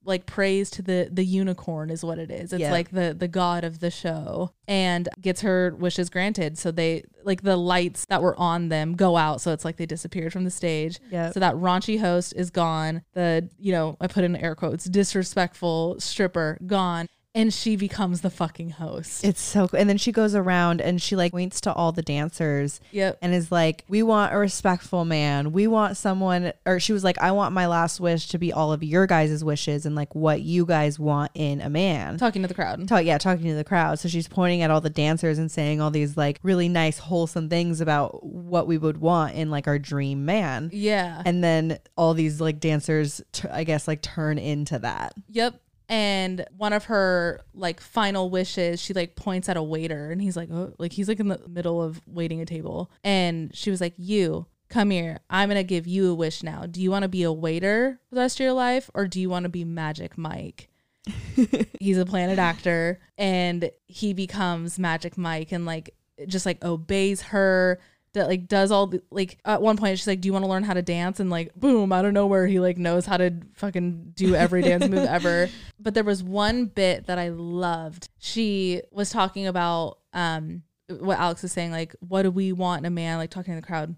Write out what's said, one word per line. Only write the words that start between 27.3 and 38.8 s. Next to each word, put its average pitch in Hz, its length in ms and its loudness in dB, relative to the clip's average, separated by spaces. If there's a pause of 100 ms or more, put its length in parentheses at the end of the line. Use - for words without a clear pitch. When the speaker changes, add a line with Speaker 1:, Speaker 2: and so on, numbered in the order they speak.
Speaker 2:
want 196 220 2
my 180 140 2
last 170 340 0
wish 170 280 0
to 180 80 -4
be 170 140 0
all 156 220 2
of 156 100 -2
your 170 240 4
guys' 156 380 2
wishes 147 400 0
and, 151 100 -2
like, 147 180 -4
what 156 280 2
you 170 240 2
guys 151 340 2
want 147 340 0
in 143 280 -2
a 139 80 -4
man." 147 480 0
Speaker 1:
Talking 214 240 0
to 185 80 -2
the 180 40 -6
crowd. 147 360 -4
Speaker 2:
Ta-, 226 80 6
yeah, 165 200 4
talking 170 280 2
to 160 100 0
the 151 80 -2
crowd. 156 360 2
So 175 100 -4
she's 165 180 -2
pointing 175 340 2
at 160 80 2
all 156 120 4
the 156 80 -2
dancers 156 500 2
and 160 100 -2
saying 151 300 0
all 151 100 2
these, 147 280 0
like, 147 260 0
really 180 240 2
nice, 165 300 2
wholesome 165 500 -2
things 170 320 0
about 151 460 0
what 175 420 -2
we 165 100 2
would 156 200 0